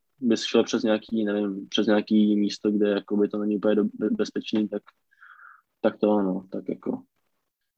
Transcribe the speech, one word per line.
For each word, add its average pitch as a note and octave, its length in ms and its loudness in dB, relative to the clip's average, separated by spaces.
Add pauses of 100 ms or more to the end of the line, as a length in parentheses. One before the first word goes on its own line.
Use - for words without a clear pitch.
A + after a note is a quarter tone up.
(200)
bys A2+ 240 0
šel A#2 200 2
přes A2+ 180 -4
nějaký, A2 420 -2
nevím, G2+ 460 -4
přes - 160 0
nějaký G#2+ 500 4
místo, G#2 340 0
kde G#2 200 2
jakoby G#2 380 0
to G#2+ 100 -6
není G#2 180 -2
úplně G#2+ 180 2
do-, G#2 100 2 (100)
be-, G#2+ 160 -2
bezpečný, - 580 -2
tak, - 140 -8 (960)
tak G#2+ 180 0
to G#2 140 2
ano, F#2+ 400 -2
tak G2 160 -10
jako - 340 -8 (760)